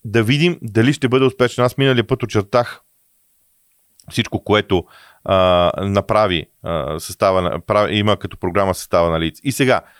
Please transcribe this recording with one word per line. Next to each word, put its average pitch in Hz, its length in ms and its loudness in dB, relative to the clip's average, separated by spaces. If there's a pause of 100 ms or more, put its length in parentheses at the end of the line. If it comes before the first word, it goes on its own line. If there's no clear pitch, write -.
Да 113 180 0
видим 147 400 0
дали 113 300 0
ще 135 160 -2
бъде 131 160 2
успешен. 123 400 0
Аз 123 140 -2
миналия 131 280 2
път - 160 -2
очертах 110 580 -2 (1300)
всичко, - 340 -4
което, 101 400 0 (400)
а, 92 460 4 (140)
направи, 98 640 0 (160)
а, 78 380 -6
състава 95 420 0
на, 87 180 -4
прави, 104 380 0
има 104 180 2
като - 200 -14
програма 95 380 -2
състава 85 360 0
на 82 100 -2
Лийдс. 82 240 -6
И 139 80 -4
сега, 123 280 0 (200)